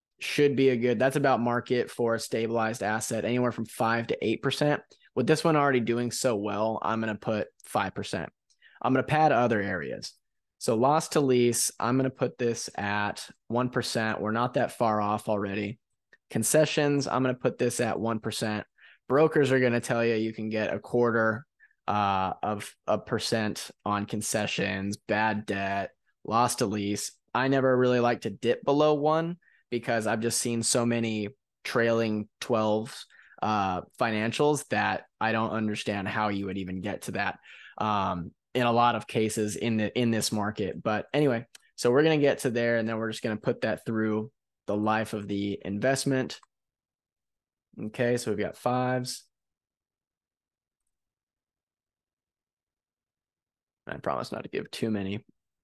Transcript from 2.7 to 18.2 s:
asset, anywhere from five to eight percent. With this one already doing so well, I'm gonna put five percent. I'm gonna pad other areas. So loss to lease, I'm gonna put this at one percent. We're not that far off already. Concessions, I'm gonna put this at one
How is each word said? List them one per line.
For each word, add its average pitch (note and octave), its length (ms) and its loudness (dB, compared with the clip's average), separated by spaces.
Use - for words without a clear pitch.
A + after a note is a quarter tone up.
asset, G#2+ 420 -2
anywhere A#2+ 280 2
from A2+ 140 -6
five A#2 420 -2
to - 180 -2
eight A2 160 0
percent. C#3+ 400 0
With A#2+ 120 0
this D3+ 180 2
one E3 120 4
already C#3 240 4
doing A#2 300 0
so A#2 260 0
well, G#2 460 -2
I'm A2 180 -2
gonna A2 140 -2
put G#2+ 340 -2
five G2 300 -2
percent. F#2 360 -6
I'm B2 120 0
gonna C3 120 2
pad D#3 260 4
other A#2 300 4
areas. D#2+ 540 -6
So - 160 0
loss C#3+ 360 2
to D#3 100 2
lease, B2 580 4
I'm B2 180 2
gonna C3 140 2
put - 280 -4
this A#2 380 -2
at G#2 520 -4
one B2 200 0
percent. A2+ 520 -2
We're G#2+ 120 -2
not A#2+ 220 -2
that A#2+ 240 -2
far G#2+ 220 2
off G#2 280 -2
already. G#2 500 -2
Concessions, D3 760 2
I'm B2+ 160 0
gonna B2+ 120 0
put - 240 -2
this - 200 -2
at A2+ 220 -2
one A2+ 200 -2